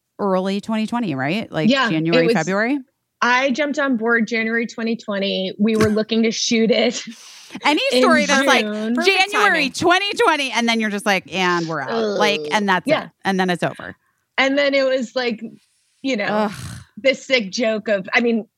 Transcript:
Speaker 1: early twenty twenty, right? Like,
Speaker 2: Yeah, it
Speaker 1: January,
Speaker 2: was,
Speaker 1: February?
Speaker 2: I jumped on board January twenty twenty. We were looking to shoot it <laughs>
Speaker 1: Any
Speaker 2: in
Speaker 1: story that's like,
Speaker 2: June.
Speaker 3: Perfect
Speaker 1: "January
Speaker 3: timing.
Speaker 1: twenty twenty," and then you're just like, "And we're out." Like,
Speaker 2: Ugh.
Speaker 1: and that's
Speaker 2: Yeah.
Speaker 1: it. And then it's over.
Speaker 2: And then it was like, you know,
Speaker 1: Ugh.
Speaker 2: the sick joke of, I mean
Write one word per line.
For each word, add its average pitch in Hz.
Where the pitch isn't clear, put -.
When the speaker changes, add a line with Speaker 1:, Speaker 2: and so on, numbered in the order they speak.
Speaker 1:
early 196
twenty 220
twenty, 226
right? 147
Like, 160
Speaker 2:
Yeah, 277
it 220
Speaker 1:
January, 165
Speaker 2:
was, -
Speaker 1:
February? 202
Speaker 2:
I 247
jumped 294
on 269
board 226
January 226
twenty 226
twenty. 196
We 220
were 214
looking 220
to 226
shoot 226
it 233
<laughs> -
Speaker 1:
Any 302
Speaker 2:
in 508
Speaker 1:
story 320
that's 277
like, 247
Speaker 2:
June. 214
Speaker 3:
Perfect 370
Speaker 1:
"January 330
Speaker 3:
timing. -
Speaker 1:
twenty 370
twenty," 302
and 233
then 226
you're 220
just 202
like, 190
"And 175
we're 160
out." 131
Like, 208
Speaker 2:
Ugh. 226
Speaker 1:
and 208
that's 185
Speaker 2:
Yeah. 202
Speaker 1:
it. 175
And 190
then 185
it's 175
over. 151
Speaker 2:
And 269
then 285
it 269
was 262
like, 240
you 269
know, 202
Speaker 1:
Ugh. 214
Speaker 2:
the 247
sick 208
joke 220
of, 202
I 240
mean 233